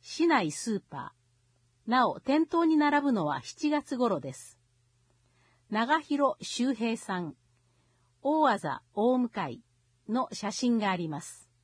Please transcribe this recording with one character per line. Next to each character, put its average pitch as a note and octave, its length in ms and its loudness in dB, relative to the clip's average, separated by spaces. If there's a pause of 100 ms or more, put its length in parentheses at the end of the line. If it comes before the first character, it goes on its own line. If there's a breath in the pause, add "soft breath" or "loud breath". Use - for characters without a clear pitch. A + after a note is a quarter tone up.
市 - 260 -2
内 A3+ 240 2
ス A3 240 -4
ー F#3 140 -4
パ C#3+ 240 -12 (720)
ー。 - 20 -10
な A#3+ 180 4
お、 D3+ 120 -4
店 D#4 260 2
頭 E4+ 180 0
に D#4+ 140 4
並 D4 240 4
ぶ C#4+ 100 2
の G3 140 2
は C#3 160 -2
七 - 300 -4
月 D4 260 -2
頃 A3+ 220 0
で C3 140 -10
す。 - 260 -20 (1080)
長 A#3 300 0
広 C#4+ 420 0
周 B3+ 320 -2
平 A3+ 240 -2
さ F#3 220 -6
ん。 E3+ 160 -8 (880)
大 D4+ 360 4
字 E3 100 -4 (260)
大 A#3+ 240 2
向 G#3 440 -4 (460)
の A#3+ 240 -2
写 G3+ 200 -6
真 A#3+ 260 0
が G#3 140 0
あ F#3 40 0
り E3+ 140 -4
ま C#3+ 120 -6
す。 - 280 -20 (140)